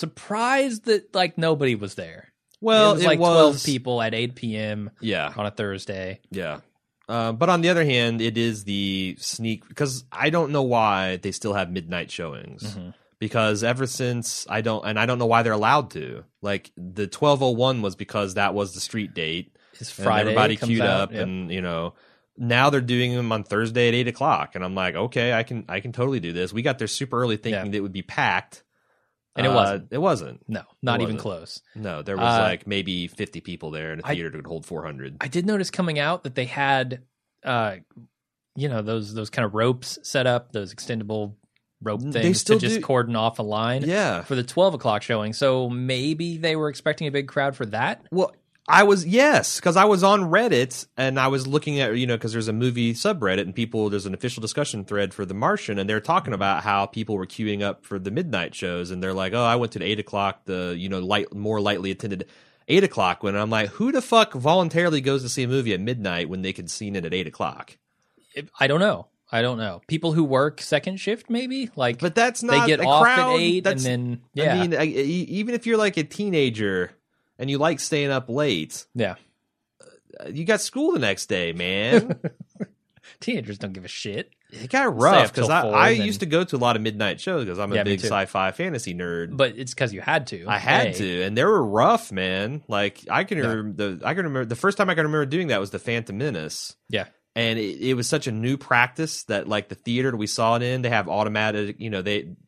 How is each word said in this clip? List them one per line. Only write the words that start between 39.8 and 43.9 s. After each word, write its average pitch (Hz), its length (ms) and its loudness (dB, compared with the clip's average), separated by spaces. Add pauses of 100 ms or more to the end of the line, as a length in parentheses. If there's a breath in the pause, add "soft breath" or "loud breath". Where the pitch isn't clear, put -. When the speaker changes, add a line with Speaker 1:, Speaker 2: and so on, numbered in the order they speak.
Speaker 1:
set 131 240 0
up, 120 240 0
those 98 220 -8
extendable 107 600 -6 (460)
rope 107 220 -4
Speaker 2:
They 135 200 -2
Speaker 1:
things - 180 4
Speaker 2:
still 220 180 4
Speaker 1:
to 120 80 2
just 226 140 2
Speaker 2:
do. - 40 -8
Speaker 1:
cordon 120 300 2
off 113 240 0
a 113 40 -2
line 113 400 -2
Speaker 2:
Yeah. 156 400 0